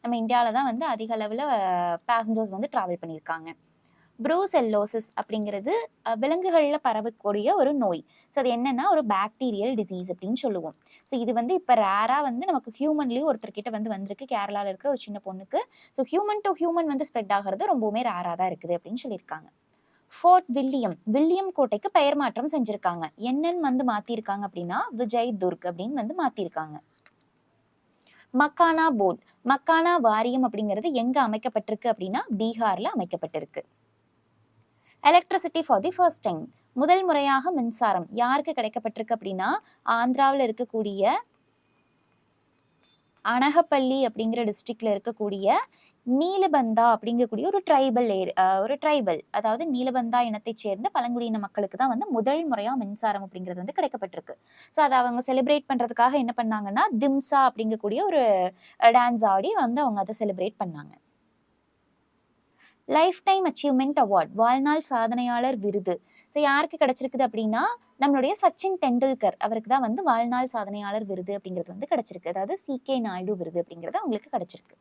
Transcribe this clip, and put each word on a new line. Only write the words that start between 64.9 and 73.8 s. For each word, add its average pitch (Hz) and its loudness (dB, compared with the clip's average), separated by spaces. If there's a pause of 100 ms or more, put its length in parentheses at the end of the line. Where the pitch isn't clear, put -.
விருது. 202 -2 (420)
So, 294 2
யாருக்கு 294 2
கிடைச்சிருக்குது 262 0
அப்படின்னா 220 0 (380)
நம்மளுடைய 277 4
சச்சின் 381 0
டெண்டுல்கர் 247 2
அவருக்கு 220 -4
தான் 269 4
வந்து 247 -2
வாழ்நாள் 247 0
சாதனையாளர் 208 -6
விருது 190 -6
அப்படிங்கிறது 185 -8
வந்து 196 -12
கிடைச்சிருக்கு. 190 -4
அதாவது 196 -4
சி 269 -8
கே 269 -2
நாயுடு 196 -4
விருது 170 -6
அப்படிங்கிறது 170 -6